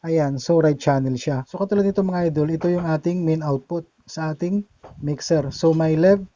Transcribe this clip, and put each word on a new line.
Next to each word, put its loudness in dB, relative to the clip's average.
ayan, 0
so, 2
right 4
channel 0
siya. -4
So, -14
katulad 0
nito, 0
mga 0
Idol, 0
ito -2
yung 0
ating -2
main 0
output -4
sa -8
ating -4
mixer. 0
So, 0
may 2
left 4